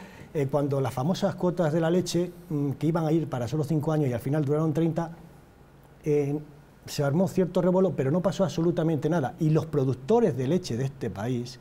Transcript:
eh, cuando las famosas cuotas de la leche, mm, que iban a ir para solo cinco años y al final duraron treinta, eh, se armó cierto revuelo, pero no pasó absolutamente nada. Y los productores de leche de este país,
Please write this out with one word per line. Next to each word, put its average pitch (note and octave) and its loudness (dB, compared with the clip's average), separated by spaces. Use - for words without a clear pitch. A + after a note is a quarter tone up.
eh, C#3+ 0
cuando C#3+ 0
las B2+ -2
famosas E3 -2
cuotas F3 0
de E3+ 0
la D#3+ 2
leche, F3 0
mm, C#3+ -2
que - -4
iban D#3+ 2
a D3+ 2
ir D3+ 2
para A#2+ -4
solo D#3 -2
cinco D#3 0
años D3+ 2
y A#2+ 0
al A2+ -2
final D3 0
duraron D3+ 0
treinta, E3 0
eh, D3 0
se - -2
armó D#3+ 2
cierto F3+ 0
revuelo, F#3 4
pero C3+ 0
no F3+ 2
pasó F#3+ 0
absolutamente E3 0
nada. D3+ 0
Y D#3 4
los D#3 2
productores C#3+ 2
de B2+ -2
leche F3 0
de C3 -2
este B2+ -6
país, A#2+ -6